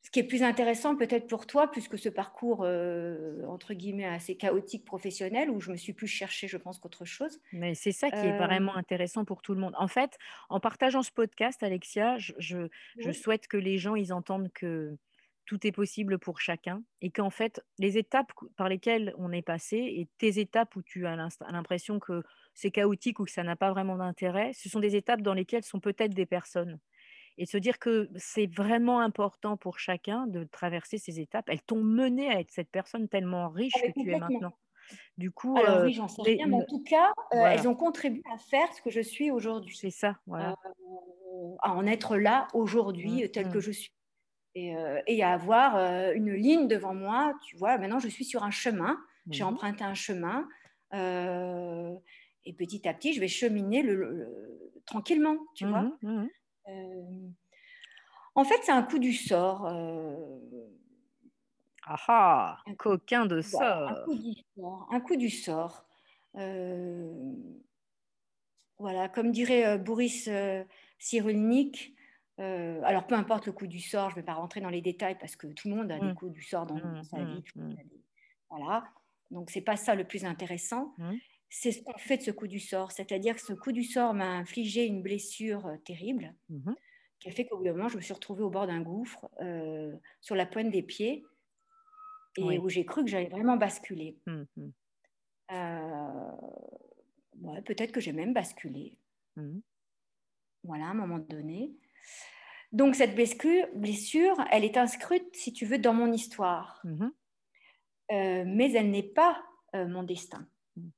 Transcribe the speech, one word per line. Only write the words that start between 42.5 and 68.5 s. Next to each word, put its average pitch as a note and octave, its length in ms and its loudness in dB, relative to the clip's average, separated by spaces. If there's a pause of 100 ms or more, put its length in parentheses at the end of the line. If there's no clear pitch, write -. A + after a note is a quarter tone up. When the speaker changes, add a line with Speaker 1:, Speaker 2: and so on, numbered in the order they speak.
Speaker 1:
aujourd'hui, G#3 680 2
Speaker 2:
Mm, - 20 2
Speaker 1:
euh, G3 60 0
telle F#3+ 180 -2
Speaker 2:
mm. F3+ 40 -2
Speaker 1:
que G3+ 100 2
je G#3 100 -2
suis. - 220 -8 (600)
Et, F3 220 -6
euh, D3+ 320 -2
et A3 160 4
à F3+ 100 6
avoir, A3+ 440 6
euh, F3+ 360 2
une G#3+ 200 2
ligne C4+ 340 6
devant G3 260 2
moi, A3+ 400 0 (100)
tu - 140 -20
vois, G#3+ 220 4
maintenant G3 180 0
je A#3+ 120 0
suis A#3+ 160 -8
sur A3+ 180 -4
un G3+ 80 -2
chemin, A3 480 0 (320)
j'ai D3+ 120 -4
Speaker 2:
Mhm. F#3+ 100 2
Speaker 1:
emprunté G#3 300 -4
un G3 120 -4
chemin, G3 520 -4 (460)
euh, F3+ 1040 -2 (500)
et F3+ 80 -12
petit G3+ 340 -6
à B3+ 60 0
petit D4 200 -2
je C4+ 60 -2
vais F#3 80 2
cheminer G#3 540 2
le, G#3 140 4
le, E3 160 -2
le, A#2+ 600 -10 (140)
tranquillement, D#4 520 2 (180)
tu G3 100 -6
vois. G#3 160 2
Speaker 2:
Mhm, C#4 220 0
mhm. G#3+ 260 -2 (400)
Speaker 1:
Euh... F#3 600 -12 (1080)
en C4+ 80 8
fait, A4 200 6
c'est E4+ 80 4
un B3+ 120 8
coup D4 160 2
du B3 140 4
sort, F#3+ 540 2
euh, E3 480 -4 (1700)
Speaker 2:
Ah D3+ 120 -6 (100)
ah, E3+ 500 8 (100)
Speaker 1:
un, G3+ 80 -10
Speaker 2:
coquin A3 500 2
de E3+ 160 2
Speaker 1:
voilà, F#3+ 480 2
un - 60 -4
Speaker 2:
sort. - 100 -8
Speaker 1:
coup D#4 100 0
du A3 180 -6 (220)
sort, F#3 360 -10
un B3 100 2
coup E4 140 0
du A#3+ 140 0
sort. E3 560 -4 (520)
Euh... F3+ 960 -8 (1500)